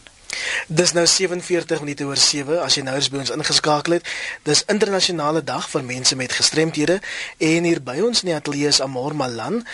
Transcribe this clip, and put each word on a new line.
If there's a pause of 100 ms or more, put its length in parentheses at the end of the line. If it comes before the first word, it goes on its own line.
(680)
Dis
nou
sewenveertig
minute
oor
sewe,
as
jy
nou
eens
by
ons
ingeskakel
het. (400)
Dis (100)
Internasionale
Dag
vir
Mense
met
Gestremthede (380)
en
hier
by
ons
in
die
ateljee
is
Amor
Malan.